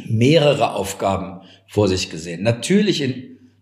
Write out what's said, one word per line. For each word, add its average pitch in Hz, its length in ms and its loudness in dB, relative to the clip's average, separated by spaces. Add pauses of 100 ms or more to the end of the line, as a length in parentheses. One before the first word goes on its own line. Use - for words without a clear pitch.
mehrere 127 680 4
Aufgaben 95 680 -4 (260)
vor 104 200 2
sich 92 220 -2
gesehen. 85 340 -10
Natürlich 151 580 0
in, - 360 -8 (240)